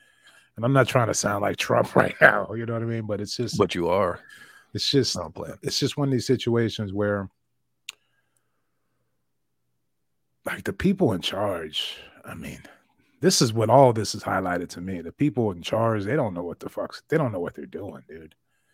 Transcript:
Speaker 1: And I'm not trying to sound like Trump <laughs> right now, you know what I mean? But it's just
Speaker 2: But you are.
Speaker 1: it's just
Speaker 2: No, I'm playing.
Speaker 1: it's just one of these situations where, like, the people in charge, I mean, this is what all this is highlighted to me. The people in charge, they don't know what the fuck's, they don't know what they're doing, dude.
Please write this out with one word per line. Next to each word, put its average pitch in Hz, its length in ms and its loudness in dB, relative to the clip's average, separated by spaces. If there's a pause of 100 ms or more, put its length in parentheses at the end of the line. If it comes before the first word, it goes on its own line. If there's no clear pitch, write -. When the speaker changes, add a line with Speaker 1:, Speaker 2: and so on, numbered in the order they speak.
(560)
Speaker 1:
And 110 80 -6
I'm 131 80 2
not 135 140 6
trying 120 220 4
to 104 60 0
sound 104 280 0
like 101 140 0
Trump - 400 0
<laughs> - 0 -
right - 240 4
now, 104 340 6
you 117 100 -6
know 117 100 -6
what 117 80 -2
I 117 40 -4
mean? 113 200 -4
But 104 140 -4
it's 104 160 -8
just 117 220 -4
Speaker 2:
But 95 160 4
you 85 140 0
are. 90 320 0 (520)
Speaker 1:
it's - 160 -4
just 135 280 2
Speaker 2:
No, 90 80 -6
I'm 80 80 -12
playing. - 300 -12
Speaker 1:
it's - 180 -4
just 135 160 -2
one 143 120 0
of 135 40 0
these 120 160 0
situations 117 640 0
where, 101 360 -2 (3250)
like, - 180 -8
the 101 80 -6
people 185 400 2
in 90 80 -4
charge, 82 760 -6 (280)
I - 100 -14
mean, 76 280 -14 (580)
this 185 200 4
is 113 120 2
what 110 180 2
all 131 220 10
this 107 220 -2
is 101 80 -10
highlighted 90 480 -2
to 87 100 -14
me. 92 200 -8
The 82 120 -12
people 120 400 0
in 87 100 -12
charge, 110 420 0
they 113 120 -2
don't 113 180 -2
know 87 80 -6
what - 180 -10
the - 80 -12
fuck's, - 400 -10
they 147 80 0
don't 131 160 0
know 92 80 -6
what - 140 -6
they're 71 120 -14
doing, - 420 -14
dude. 80 260 -18 (380)